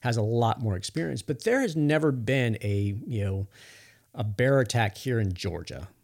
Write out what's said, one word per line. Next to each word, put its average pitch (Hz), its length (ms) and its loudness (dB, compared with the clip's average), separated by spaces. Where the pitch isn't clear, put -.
has 117 160 0
a 113 60 0
lot 113 380 2
more 107 160 0
experience. 139 460 -6
But - 220 -6
there 247 160 4
has 185 160 0
never 151 360 4
been 120 500 0
a, 101 340 0
you 113 180 -2
know, 98 240 -2
a 110 100 -4
bear 123 360 2
attack 117 380 0
here 123 200 -2
in 98 140 0
Georgia 82 560 -8